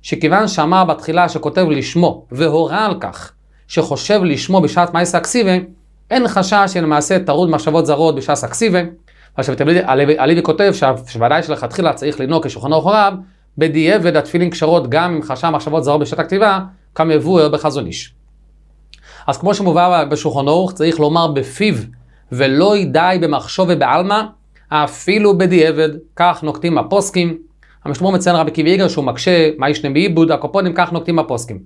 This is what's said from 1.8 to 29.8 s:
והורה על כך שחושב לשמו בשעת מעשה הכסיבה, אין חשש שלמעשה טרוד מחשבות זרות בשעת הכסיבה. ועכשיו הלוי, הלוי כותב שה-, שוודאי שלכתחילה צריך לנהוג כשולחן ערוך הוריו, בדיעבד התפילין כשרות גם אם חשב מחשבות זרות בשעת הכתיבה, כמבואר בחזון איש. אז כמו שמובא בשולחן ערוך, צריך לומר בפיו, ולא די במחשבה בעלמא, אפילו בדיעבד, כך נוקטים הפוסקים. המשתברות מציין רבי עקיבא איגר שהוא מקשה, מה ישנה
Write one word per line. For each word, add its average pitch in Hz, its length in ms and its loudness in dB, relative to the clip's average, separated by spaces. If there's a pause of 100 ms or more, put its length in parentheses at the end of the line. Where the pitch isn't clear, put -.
והורה 156 540 0
על 196 140 -2
כך - 320 -12 (360)
שחושב 165 560 0
לשמו 180 380 0
בשעת 175 320 0
מעשה 175 240 0
הכסיבה, 190 380 0 (560)
אין 240 160 2
חשש 196 400 2
שלמעשה 156 520 0
טרוד 156 300 0
מחשבות 156 360 0
זרות 156 300 2
בשעת - 280 -4
הכסיבה. 180 360 0 (580)
ועכשיו 131 180 -2 (280)
הלוי, 139 360 2
הלוי 160 240 2
כותב 196 300 0
שה-, 131 200 0 (140)
שוודאי 131 360 0
שלכתחילה 147 500 -4
צריך 143 260 -6
לנהוג 143 280 -2
כשולחן 131 260 -6
ערוך 156 120 0
הוריו, 202 280 2 (440)
בדיעבד 160 580 2
התפילין 175 340 0
כשרות 160 400 0
גם 170 260 0
אם 151 60 -4
חשב 143 280 -4
מחשבות 151 340 -2
זרות 147 160 2
בשעת 151 200 -4
הכתיבה, 196 400 0 (360)
כמבואר 160 540 2
בחזון 143 360 -4
איש. - 280 -12 (1120)
אז 180 100 -2
כמו 202 160 0
שמובא 175 500 2
בשולחן 143 440 -2
ערוך, 185 260 2
צריך 156 260 -2
לומר 160 280 2
בפיו, 151 460 -2 (580)
ולא 139 440 2 (100)
די 175 360 2
במחשבה 170 540 0
בעלמא, 170 460 0 (480)
אפילו 185 680 0
בדיעבד, 160 520 2 (260)
כך 170 280 0
נוקטים 156 340 -2
הפוסקים. 180 600 0 (480)
המשתברות 175 280 -2
מציין 180 220 2
רבי 156 160 0
עקיבא 156 180 0
איגר 190 180 2
שהוא 156 180 -2
מקשה, 165 520 2
מה 135 120 0
ישנה 147 200 -4